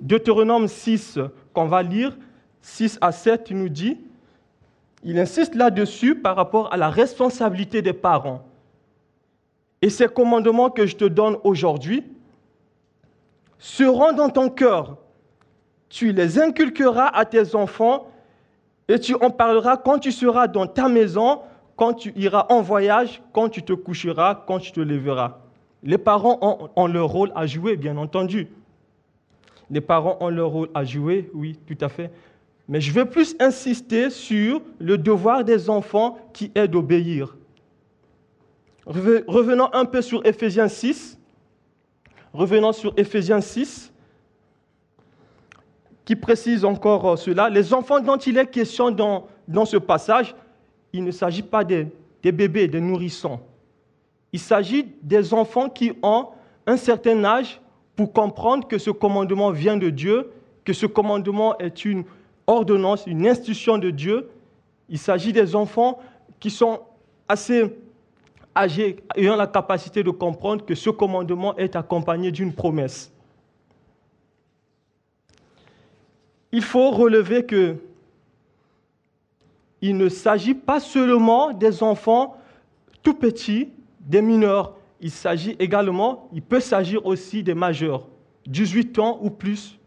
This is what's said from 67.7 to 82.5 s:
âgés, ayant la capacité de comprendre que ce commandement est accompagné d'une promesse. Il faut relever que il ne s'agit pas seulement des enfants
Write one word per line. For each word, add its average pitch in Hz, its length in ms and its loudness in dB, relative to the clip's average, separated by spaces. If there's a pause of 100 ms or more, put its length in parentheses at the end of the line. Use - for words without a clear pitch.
âgés, 190 400 0 (180)
ayant 202 220 2
la 208 100 0
capacité 202 560 -2
de 175 80 -2
comprendre 185 540 -4
que 170 100 -6
ce 214 160 -4
commandement 190 640 -2
est 185 200 -4
accompagné 170 560 -4
d'une 170 200 -4
promesse. 151 600 -6 (3500)
Il 233 140 -2
faut 254 260 2
relever 220 560 4
que 185 300 0 (2000)
il 196 160 0
ne 190 120 4
s'agit 214 460 0
pas 269 260 -2
seulement 247 720 2
des 214 320 0
enfants 226 520 0 (680)